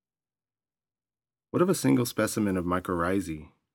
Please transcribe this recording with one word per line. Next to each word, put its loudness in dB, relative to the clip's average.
What 0
of 4
a 4
single 2
specimen 0
of -2
mycorrhizae, -2